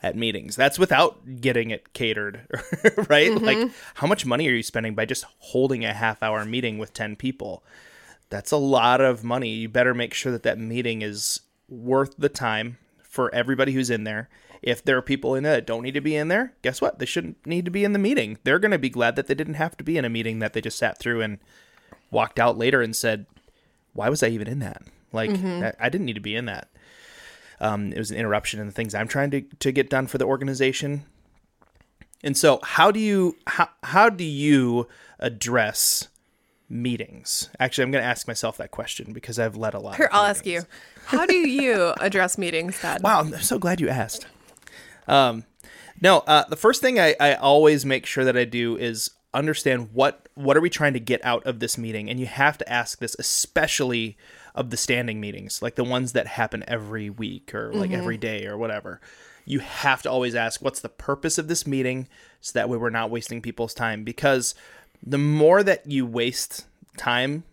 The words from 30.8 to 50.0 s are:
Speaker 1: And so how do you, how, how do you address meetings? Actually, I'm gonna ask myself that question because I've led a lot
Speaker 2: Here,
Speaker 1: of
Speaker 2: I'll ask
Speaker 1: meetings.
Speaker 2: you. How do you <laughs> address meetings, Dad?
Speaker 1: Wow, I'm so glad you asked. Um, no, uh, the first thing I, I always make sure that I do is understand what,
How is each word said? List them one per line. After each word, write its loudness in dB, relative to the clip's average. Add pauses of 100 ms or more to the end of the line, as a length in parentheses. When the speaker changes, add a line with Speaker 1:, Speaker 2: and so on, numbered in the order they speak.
Speaker 1:
And -2
so 6
how 6
do 0
you, 2 (120)
how, 2 (140)
how 6
do -8
you 4 (320)
address 0 (600)
meetings? -6 (100)
Actually, 0
I'm -2
gonna 0
ask -2
myself -6
that -10
question -10
because -10
I've -2
led -4
a -8
lot -10
Speaker 2:
Here, 4
Speaker 1:
of -2
Speaker 2:
I'll 6
ask -2
Speaker 1:
meetings. -4
Speaker 2:
you. -18 (380)
How 2
do 4
you 2
<laughs> -8
address 0
meetings, -4
Dad? -4
Speaker 1:
Wow, 4
I'm -2
so -2
glad 0
you 0
asked. -4 (800)
Um, 4 (560)
no, 8
uh, 6
the -6
first 4
thing 4
I, 6
I 6
always 6
make 0
sure 0
that 4
I 4
do -2
is -4 (220)
understand 0
what, 2